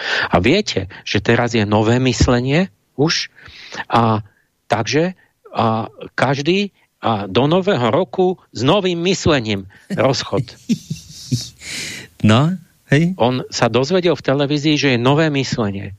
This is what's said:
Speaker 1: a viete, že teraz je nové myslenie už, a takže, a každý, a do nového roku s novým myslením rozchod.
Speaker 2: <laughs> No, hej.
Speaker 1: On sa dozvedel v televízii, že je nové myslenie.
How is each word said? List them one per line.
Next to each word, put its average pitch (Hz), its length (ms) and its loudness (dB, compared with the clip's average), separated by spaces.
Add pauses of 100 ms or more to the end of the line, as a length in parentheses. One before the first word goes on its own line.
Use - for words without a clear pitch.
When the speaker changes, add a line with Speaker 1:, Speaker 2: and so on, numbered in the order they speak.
(300)
Speaker 1:
a - 80 2
viete, 117 480 0 (160)
že - 160 -4
teraz 120 400 2
je 104 80 2
nové 107 320 2
myslenie 131 720 2 (240)
už, - 400 -2 (560)
a 113 320 2 (480)
takže, 139 480 -2 (320)
a 113 400 -2 (240)
každý, 147 640 -2 (240)
a 107 240 -2
do 117 240 0
nového 175 400 2
roku 180 480 0 (160)
s 107 80 -8
novým 175 480 2
myslením 113 560 0 (240)
rozchod. 123 580 -2
Speaker 2:
<laughs> - 60 -20 (1700)
No, 127 320 4 (400)
hej. 170 240 2
Speaker 1:
On 123 320 0
sa 117 240 0
dozvedel 165 400 2
v - 80 -4
televízii, 143 560 0
že 135 160 2
je 120 80 2
nové 147 320 2
myslenie. 101 640 -4